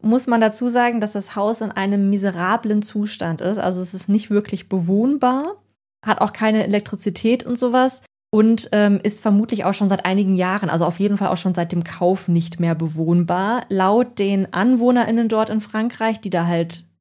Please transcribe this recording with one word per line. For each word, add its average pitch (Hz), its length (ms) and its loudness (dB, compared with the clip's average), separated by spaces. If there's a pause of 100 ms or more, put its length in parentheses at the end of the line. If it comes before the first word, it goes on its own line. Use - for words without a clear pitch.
muss 240 240 2
man 233 140 2
dazu 220 280 2
sagen, 240 320 2
dass 208 120 -2
das 196 240 -6
Haus 214 240 0
in 214 100 -4
einem 196 400 0
miserablen 196 720 0
Zustand 208 580 -4
ist. 208 180 -2
Also 185 220 -2
es 185 140 -4
ist 185 140 -6
nicht 208 200 0
wirklich 202 400 -2
bewohnbar, 254 880 0 (480)
hat - 160 0
auch 208 120 0
keine 220 320 2
Elektrizität 208 800 -2
und 240 120 -4
sowas 254 460 0 (280)
und, 220 420 4
ähm, 208 300 4
ist 208 200 -2
vermutlich 208 420 2
auch 196 80 0
schon 196 160 0
seit 190 160 0
einigen 190 300 2
Jahren, 185 340 0
also 165 160 2
auf 170 140 -2
jeden 202 180 0
Fall 196 120 -2
auch 170 100 0
schon 180 160 -2
seit 170 180 -2
dem 170 120 -2
Kauf 185 440 -2
nicht 170 300 0
mehr 170 160 0
bewohnbar. 170 920 0
Laut 202 500 2
den 196 340 0
AnwohnerInnen 233 760 2
dort 220 200 0
in 214 120 -2
Frankreich, 220 600 -4
die 190 100 -8
da 170 160 0
halt 170 380 -2 (160)